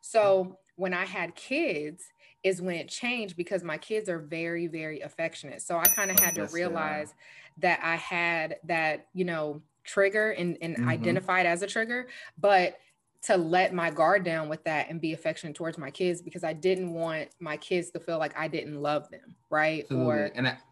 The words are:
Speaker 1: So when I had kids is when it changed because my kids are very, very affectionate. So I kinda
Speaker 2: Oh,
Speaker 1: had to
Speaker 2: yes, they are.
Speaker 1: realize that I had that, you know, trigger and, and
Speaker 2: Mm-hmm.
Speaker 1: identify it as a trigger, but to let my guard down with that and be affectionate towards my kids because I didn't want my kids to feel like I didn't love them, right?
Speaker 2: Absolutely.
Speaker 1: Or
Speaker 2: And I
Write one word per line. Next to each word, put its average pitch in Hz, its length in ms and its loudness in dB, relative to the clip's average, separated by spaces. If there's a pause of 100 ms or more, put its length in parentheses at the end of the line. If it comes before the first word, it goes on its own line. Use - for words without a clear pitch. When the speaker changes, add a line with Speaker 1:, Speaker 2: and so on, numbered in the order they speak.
Speaker 1:
So 180 560 4 (160)
when 185 180 -2
I 180 140 -2
had 185 300 -6
kids 180 680 -4 (400)
is 185 180 2
when 180 160 -2
it 151 120 -8
changed 233 460 -6
because 175 300 -4
my 156 140 -4
kids 214 320 -4
are 170 80 -2
very, 170 480 -4
very 156 340 -6
affectionate. 151 640 -8
So 170 160 -2
I 165 80 4
kinda 190 320 4
Speaker 2:
Oh, - 40 6
Speaker 1:
had 170 120 2
to 170 80 -2
Speaker 2:
yes, - 100 -6
they 170 100 -2
are. 180 60 0
Speaker 1:
realize 156 460 -4 (440)
that 170 240 2
I 165 140 0
had 170 680 -2
that, 160 500 0
you 185 100 0
know, 156 380 -4 (220)
trigger 214 480 4
and, 175 280 -2
and 165 160 -6
Speaker 2:
Mm-hmm. 120 120 0
Speaker 1:
identify 175 520 2
it 180 60 4
as 175 160 2
a 202 40 -4
trigger, 240 420 -4 (300)
but 185 380 6 (460)
to 202 140 4
let 175 360 4
my 170 180 0
guard 165 340 4
down 160 240 -2
with 156 160 -6
that 156 260 -2
and 165 100 -6
be 160 120 -2
affectionate 160 440 -4
towards 165 220 -6
my 139 140 -8
kids 175 300 0
because 175 220 -10
I 156 80 0
didn't 180 400 0
want 165 360 -4 (120)
my 156 160 -6
kids 175 360 -2
to 165 80 -10
feel 165 180 -4
like 151 180 -2
I 156 120 -2
didn't 151 340 -6
love 147 280 0
them, - 260 -20 (120)
right? 156 360 2
Speaker 2:
Absolutely. 127 280 0
Speaker 1:
Or 151 220 2
Speaker 2:
And 127 140 0
I 127 100 -4 (140)